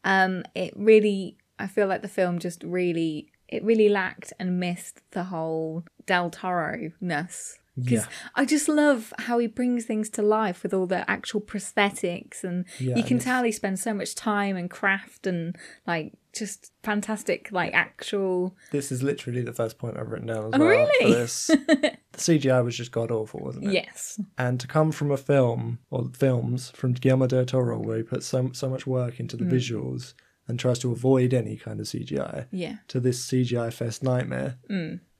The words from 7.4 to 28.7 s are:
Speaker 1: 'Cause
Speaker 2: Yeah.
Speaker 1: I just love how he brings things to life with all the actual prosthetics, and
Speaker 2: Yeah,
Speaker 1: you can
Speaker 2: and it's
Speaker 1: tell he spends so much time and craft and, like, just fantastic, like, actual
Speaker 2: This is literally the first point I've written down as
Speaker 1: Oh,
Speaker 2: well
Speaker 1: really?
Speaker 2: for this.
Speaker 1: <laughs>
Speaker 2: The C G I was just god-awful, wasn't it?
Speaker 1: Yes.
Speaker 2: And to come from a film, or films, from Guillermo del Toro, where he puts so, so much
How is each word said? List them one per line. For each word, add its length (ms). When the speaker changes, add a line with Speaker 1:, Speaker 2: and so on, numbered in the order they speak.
Speaker 1:
'Cause 140
Speaker 2:
Yeah. 140
Speaker 1:
I 80
just 240
love 500
how 220
he 80
brings 380
things 260
to 100
life 400
with 120
all 140
the 220
actual 300
prosthetics, 1040
and 220
Speaker 2:
Yeah, 180
Speaker 1:
you 60
can 100
Speaker 2:
and 40
it's 60
Speaker 1:
tell 200
he 100
spends 280
so 120
much 200
time 440
and 120
craft 560
and, 300
like, 240
just 400
fantastic, 680
like, 200
actual 840
Speaker 2:
This 200
is 120
literally 380
the 120
first 240
point 200
I've 120
written 180
down 200
as 60
Speaker 1:
Oh, 60
Speaker 2:
well 80
Speaker 1:
really? 460
Speaker 2:
for 60
this. 360
Speaker 1:
<laughs> 120
Speaker 2:
The 100
C 180
G 120
I 80
was 160
just 160
god-awful, 480
wasn't 280
it? 60
Speaker 1:
Yes. 460
Speaker 2:
And 220
to 80
come 240
from 180
a 80
film, 640
or 240
films, 580
from 200
Guillermo 360
del 180
Toro, 340
where 180
he 60
puts 220
so, 260
so 180
much 160